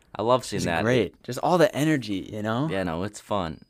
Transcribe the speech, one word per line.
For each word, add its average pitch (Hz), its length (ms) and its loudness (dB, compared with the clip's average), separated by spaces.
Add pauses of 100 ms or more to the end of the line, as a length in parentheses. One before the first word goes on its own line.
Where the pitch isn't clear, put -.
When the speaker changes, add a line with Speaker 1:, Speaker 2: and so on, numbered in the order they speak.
(160)
Speaker 1:
I 101 80 -4
love 123 220 4
seeing 98 140 -4
Speaker 2:
It's 87 60 0
Speaker 1:
that. 85 180 2
Speaker 2:
great. 113 400 2
Just - 200 -8
all 170 160 4
the 151 160 0
energy, 120 580 0
you 104 80 -6
know? 117 300 0
Speaker 1:
Yeah, 95 120 0
no, 85 200 -2
it's 104 160 -8
fun, 90 500 -4